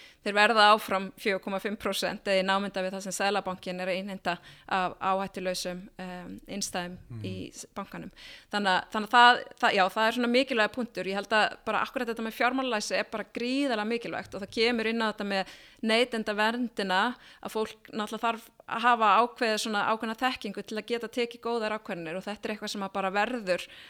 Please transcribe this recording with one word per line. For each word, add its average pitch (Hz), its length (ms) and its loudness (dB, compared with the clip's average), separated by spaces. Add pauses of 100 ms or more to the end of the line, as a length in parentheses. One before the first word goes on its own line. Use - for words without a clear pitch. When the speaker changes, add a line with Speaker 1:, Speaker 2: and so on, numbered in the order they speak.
(240)
Speaker 1:
Þeir 202 100 0
verða 208 400 8
áfram 196 440 2
fjögur 196 260 -2
komma 196 160 -4
fimm 208 180 -4
prósent 196 480 -2
eða 190 160 4
í 185 40 -2
námunda 196 380 0
við 185 100 -4
það 190 80 -8
sem 190 160 -8
Seðlabankinn 190 640 -2
er 185 60 -4
að 185 140 -2
innheimta 190 360 -4 (300)
af 185 320 -2
áhættulausum, 185 1000 -4
em, 180 500 -12
innstæðum 180 500 -6 (120)
Speaker 2:
Mhm. 117 140 -12
Speaker 1:
í 185 300 -10
s-, - 200 -14
bankanum. 185 380 -12 (400)
Þannig 202 220 2
að, - 180 0
þannig 214 160 -4
að - 100 2
það, 240 260 8 (160)
það, 233 160 4
já, 190 140 6
það 220 180 0
er 226 40 2
svona 233 160 -2
mikilvægur 240 480 2
punktur. 220 320 -6
Ég 190 80 -4
held 202 140 -6
að 214 360 2
bara 220 180 0
akkúrat 240 240 -4
þetta 226 160 -6
með 220 140 -8
fjármálalæsi 247 600 0
er 208 80 0
bara 208 180 -8
gríðarlega 240 640 -2
mikilvægt - 480 -6
og 190 60 -10
það 202 100 -10
kemur 226 360 2
inn 226 140 0
á 220 100 2
þetta 202 140 -6
með 196 200 -2 (360)
neytendaverndina, 220 1200 0 (420)
að - 100 -8
fólk - 380 -4
náttúrulega 214 320 -6
þarf 226 240 -2 (180)
að - 180 -6
hafa 226 260 6 (120)
ákveðið 233 400 0
svona 208 260 -2
ákveðna 220 300 -2
þekkingu 220 480 -4
til 220 120 -8
að 208 100 -8
geta 233 200 -4
tekið 233 340 -4
góðar 220 360 -2
ákvarðanir 175 400 -8
og 185 80 -10
þetta 214 240 -8
er 214 40 -6
eitthvað 208 200 -8
sem 202 100 -6
að 190 100 -6
bara 190 180 -2
verður 208 520 0 (260)